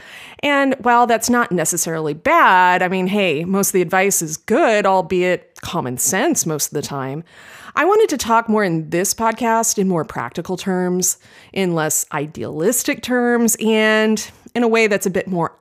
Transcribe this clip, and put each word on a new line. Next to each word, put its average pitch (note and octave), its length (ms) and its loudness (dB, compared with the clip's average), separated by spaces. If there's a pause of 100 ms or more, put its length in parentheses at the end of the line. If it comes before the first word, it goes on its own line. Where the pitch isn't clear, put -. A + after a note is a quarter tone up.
(400)
And C#4 400 2
while A#3+ 260 4
that's A3+ 240 0
not A#3+ 220 0
necessarily D#3+ 600 -2
bad, F#3 680 4
I F3+ 60 2
mean, F#3 180 0
hey, F3 380 0
most F#3+ 240 0
of - 60 -4
the F3+ 80 4
advice F#3+ 400 0
is D#3 140 -8
good, A3 500 2
albeit F3+ 760 0
common C3 360 -6
sense B3+ 460 -2
most D#3 220 -4
of - 60 -14
the D3 100 -4
time, C#3 400 -8 (540)
I C#4+ 80 2
wanted G#4 240 4
to C#4 100 -4
talk A3+ 300 0
more G#3+ 160 2
in D#3+ 260 -2
this F3 240 -2
podcast A3+ 640 0
in F#3+ 80 0
more E3+ 180 0
practical E3+ 520 -8
terms, F3+ 600 -2 (340)
in F#3 200 -2
less D#3 380 -2
idealistic D#3 880 -4
terms, A#3+ 640 0
and A3 640 2 (280)
in A#3+ 80 2
a A#3 40 2
way A3+ 200 2
that's G3+ 180 -2
a F#3 40 0
bit F#3 180 -2
more E3+ 320 -4